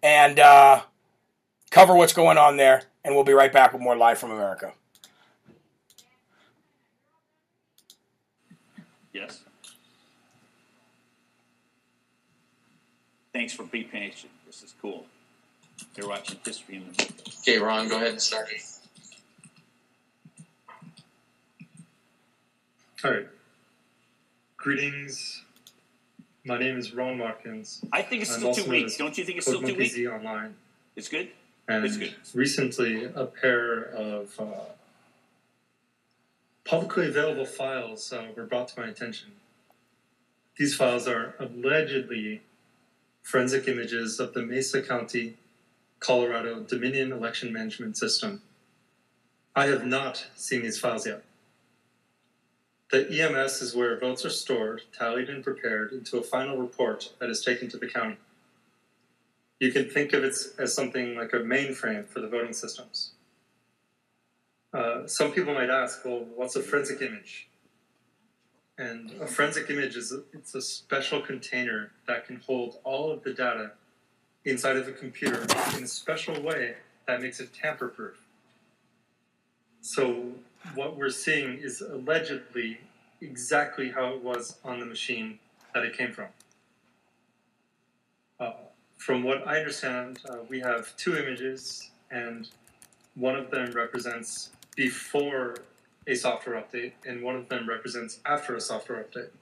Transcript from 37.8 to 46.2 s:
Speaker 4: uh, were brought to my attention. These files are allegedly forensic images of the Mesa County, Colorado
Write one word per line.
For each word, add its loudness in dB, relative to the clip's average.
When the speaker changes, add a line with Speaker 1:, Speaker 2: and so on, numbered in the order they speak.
Speaker 4:
uh, -12
were -12
brought -4
to -14
my -8
attention. -12
These -2
files 2
are -4
allegedly -4
forensic 0
images -4
of -6
the -4
Mesa -2
County, -6
Colorado 0